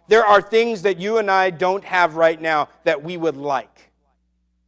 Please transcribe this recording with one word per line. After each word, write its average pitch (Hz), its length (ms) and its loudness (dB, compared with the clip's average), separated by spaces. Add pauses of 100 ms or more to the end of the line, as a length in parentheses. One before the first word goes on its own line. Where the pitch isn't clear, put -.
There 220 180 6
are 208 160 6
things 226 400 -2
that 185 180 -2
you 214 180 -2
and 202 140 -2
I 190 180 2
don't 185 360 -4
have 175 300 0
right 165 240 2
now 156 280 -2 (160)
that 156 180 -2
we 170 140 -10
would 160 220 -4
like, 139 540 -8 (760)